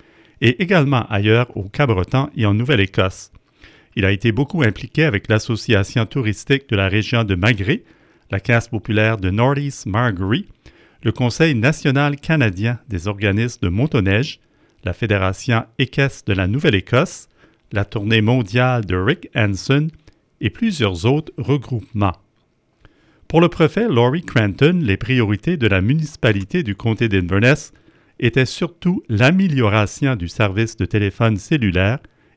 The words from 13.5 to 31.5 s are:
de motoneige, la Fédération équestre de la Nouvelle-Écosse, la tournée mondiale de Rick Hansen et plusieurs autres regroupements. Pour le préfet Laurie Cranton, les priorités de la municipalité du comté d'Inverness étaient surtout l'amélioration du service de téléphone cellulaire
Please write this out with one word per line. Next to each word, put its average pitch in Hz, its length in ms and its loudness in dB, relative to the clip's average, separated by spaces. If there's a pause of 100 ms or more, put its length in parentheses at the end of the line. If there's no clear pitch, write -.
de 95 60 0
motoneige, 107 720 0 (440)
la 90 100 -4
Fédération 101 720 -2 (140)
équestre 135 500 -2
de 104 40 0
la 92 140 0
Nouvelle-Écosse, 127 800 0 (440)
la 101 140 -2
tournée 110 360 0
mondiale 120 640 2
de 90 100 -2
Rick 98 400 -2
Hansen 131 540 0 (520)
et 107 80 -2
plusieurs 110 560 -2
autres 143 320 0
regroupements. 110 800 -4 (1120)
Pour 160 140 4
le 170 80 4
préfet 180 380 0
Laurie 131 360 2
Cranton, 127 600 2
les 98 140 0
priorités 123 600 0
de 120 100 2
la 95 140 2
municipalité 131 840 0
du 101 120 -4
comté 113 320 -2
d'Inverness 101 640 2 (460)
étaient 127 260 2
surtout - 640 -4
l'amélioration 127 1080 2
du 87 120 -6
service 104 480 -2
de 98 100 -2
téléphone 107 520 0
cellulaire 101 640 0 (380)